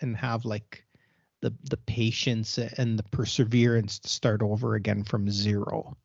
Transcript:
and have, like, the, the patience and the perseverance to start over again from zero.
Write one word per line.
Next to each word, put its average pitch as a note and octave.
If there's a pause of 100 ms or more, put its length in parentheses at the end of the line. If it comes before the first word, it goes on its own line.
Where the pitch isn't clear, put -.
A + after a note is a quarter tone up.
and A#2
have, A#2
like, A2 (560)
the, A#2 (160)
the A#2
patience A2+
and A#2
the G#2+
perseverance A#2
to -
start G#2+
over A2
again G#2
from G2+
zero. G#2